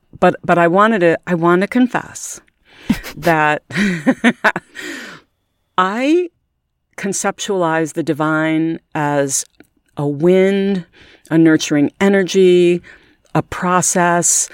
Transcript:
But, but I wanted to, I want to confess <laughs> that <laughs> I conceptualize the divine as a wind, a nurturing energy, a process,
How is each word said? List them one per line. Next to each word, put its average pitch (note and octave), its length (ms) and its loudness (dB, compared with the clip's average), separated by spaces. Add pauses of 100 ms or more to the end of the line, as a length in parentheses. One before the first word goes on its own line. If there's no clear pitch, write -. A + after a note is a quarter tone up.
(200)
But, F3+ 240 2
but F3 140 0
I E3+ 100 4
wanted G#3 320 2
to, E3 280 2
I F3+ 80 -4
want F3 260 2
to G3+ 60 -2
confess - 720 -4 (380)
<laughs> - 400 -6
that D3+ 520 0
<laughs> F#3 840 -2 (1200)
I C4 520 0 (680)
conceptualize F3+ 960 -4
the E3+ 100 -4
divine D#3 760 -2 (140)
as C#3+ 520 -2 (520)
a D3 100 -4
wind, F#3+ 800 2 (460)
a D#3+ 60 2
nurturing D#3 600 2
energy, F3+ 840 2 (540)
a D#3 60 0
process, F3 1120 0